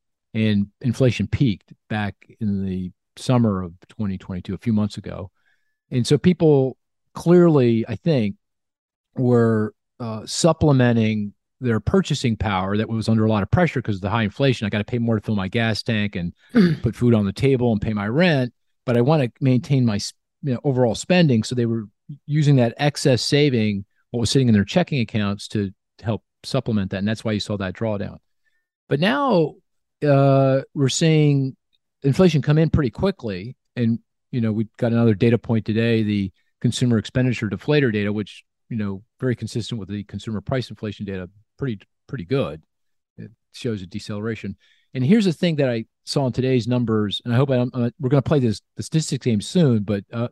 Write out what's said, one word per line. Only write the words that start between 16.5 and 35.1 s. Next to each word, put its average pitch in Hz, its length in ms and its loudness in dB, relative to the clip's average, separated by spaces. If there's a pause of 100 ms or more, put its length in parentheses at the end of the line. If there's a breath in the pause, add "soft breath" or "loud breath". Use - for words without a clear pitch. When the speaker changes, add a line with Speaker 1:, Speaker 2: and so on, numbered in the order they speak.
Speaker 2:
<clears throat> 175 300 2
Speaker 1:
put 117 120 -2
food 120 200 2
on 104 100 2
the 98 80 -2
table 123 380 2
and 104 100 0
pay 113 120 -4
my 104 140 -4
rent, 139 460 0 (320)
but 120 120 0
I 120 40 4
wanna 135 280 2 (120)
maintain 127 440 2
my 107 100 0
s-, - 180 -8 (300)
you 135 100 -4
know, 113 100 -4
overall 123 320 2
spending. 156 480 2
So - 120 -6
they 120 100 0
were 113 200 -4 (420)
using 147 300 4
that 120 200 2
excess 143 460 0
saving, 113 600 0 (260)
what 120 80 -4
was 110 100 0
sitting 131 200 2
in 110 40 6
their 101 120 4
checking 160 340 -2
accounts, 104 500 -4
to 101 240 -4 (300)
help 110 200 -6 (200)
supplement 107 480 -4
that. 98 80 -4
And 101 80 -4
that's 113 160 -4
why 110 80 -4
you 104 80 -2
saw 104 180 -6
that 95 160 -6
drawdown. 101 440 -6 (720)
But 143 100 0
now, 214 560 0 (500)
uh, 135 560 4 (120)
we're 135 160 0
seeing 147 640 2 (480)
inflation 151 380 4
come 151 160 2
in 160 120 2
pretty 139 220 2
quickly. 117 640 -6 (220)
And, 117 220 0 (300)
you 127 120 -4
know, 113 100 -2
we 107 160 -4 (100)
got 117 140 0
another 117 240 4